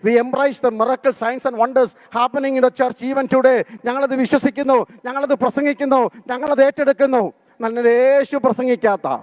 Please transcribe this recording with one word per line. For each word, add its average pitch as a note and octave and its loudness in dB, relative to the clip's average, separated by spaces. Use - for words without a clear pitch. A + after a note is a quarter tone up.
We A3 2
embrace C4 -2
the A#3 2
miracle B3+ 0
signs A#3+ -4
and A#3+ -8
wonders B3+ 0
happening C4+ -2
in B3+ 4
the B3 0
church B3 -2
even C4+ -2
today. C4 4
ഞങ്ങളത് C4+ -2
വിശ്വസിക്കുന്നു, C4+ 0
ഞങ്ങളത് C#4 -2
പ്രസംഗിക്കുന്നു, C4+ 0
ഞങ്ങളത് C4+ 0
ഏറ്റെടുക്കുന്നു. C4+ 0
നല്ല A#3 -2
യേശു C#4 2
പ്രസംഗിക്കാത്ത A3+ 0